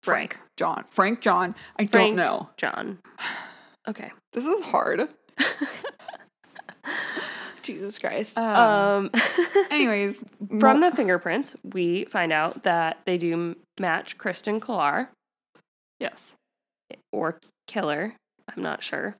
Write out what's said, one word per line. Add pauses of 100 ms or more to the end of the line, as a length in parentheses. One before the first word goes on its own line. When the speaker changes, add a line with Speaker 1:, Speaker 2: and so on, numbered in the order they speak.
Speaker 1:
Frank.
Speaker 2:
Frank (200)
John.
Frank
John. (240)
I
don't
Speaker 1:
Frank
Speaker 2:
know.
Speaker 1:
John. (180)
<sighs>
Okay. (220)
Speaker 2:
This
is
hard. (280)
Speaker 1:
<laughs> (2250)
Jesus
Christ.
Speaker 2:
Um,
Speaker 1:
Um, (220)
<laughs>
Speaker 2:
anyways, (360)
Speaker 1:
from
Speaker 2:
Mul-
Speaker 1:
the
fingerprints,
we
find
out
that
they
do
m-, (240)
match
Kristen
Killar. (920)
Speaker 2:
Yes. (800)
Speaker 1:
Or (280)
Killer. (400)
I'm
not
sure.